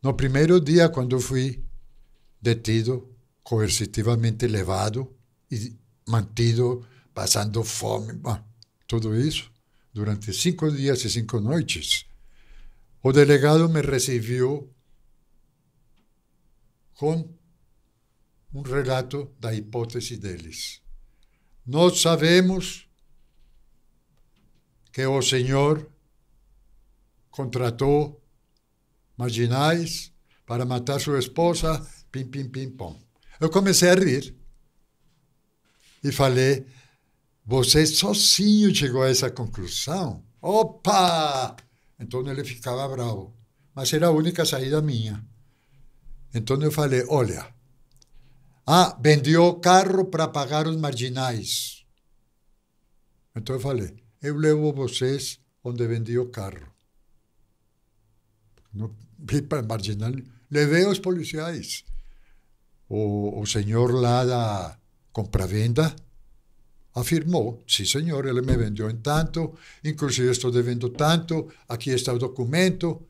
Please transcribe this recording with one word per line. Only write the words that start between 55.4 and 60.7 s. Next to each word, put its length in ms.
onde 240
vendi 300
o 120
carro." 420
Não 220
E 100
para 220
marginal, 500
levei 360